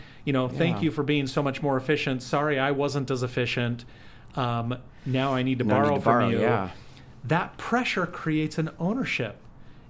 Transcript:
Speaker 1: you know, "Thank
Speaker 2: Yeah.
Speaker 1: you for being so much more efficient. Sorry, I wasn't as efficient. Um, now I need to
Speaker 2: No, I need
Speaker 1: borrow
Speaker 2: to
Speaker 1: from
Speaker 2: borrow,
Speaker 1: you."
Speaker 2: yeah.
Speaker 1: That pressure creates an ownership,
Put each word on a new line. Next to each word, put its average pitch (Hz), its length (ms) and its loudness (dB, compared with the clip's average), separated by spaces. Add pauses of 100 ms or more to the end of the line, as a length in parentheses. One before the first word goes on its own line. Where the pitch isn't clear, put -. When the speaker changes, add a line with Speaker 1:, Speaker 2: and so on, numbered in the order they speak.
(240)
Speaker 1:
you 147 80 0
know, 127 160 4
"Thank 160 280 2
Speaker 2:
Yeah. 101 80 -2
Speaker 1:
you 156 80 4
for 147 100 -2
being 143 240 2
so 147 160 0
much 139 180 -2
more 139 160 2
efficient. 131 460 0
Sorry, 147 360 0
I 135 120 2
wasn't 139 400 0
as 127 140 0
efficient. 120 600 0 (520)
Um, 120 400 0 (280)
now 131 300 2
I 127 80 2
need 127 160 2
to 123 60 2
Speaker 2:
No, 117 100 4
I 127 60 4
need - 60 6
Speaker 1:
borrow 147 100 4
Speaker 2:
to 131 40 0
Speaker 1:
from 117 120 4
Speaker 2:
borrow, 120 160 4
Speaker 1:
you." 113 120 2
Speaker 2:
yeah. 107 280 2 (580)
Speaker 1:
That 160 320 0
pressure 240 480 0
creates 156 520 -2
an 160 200 0
ownership, 170 580 -2 (520)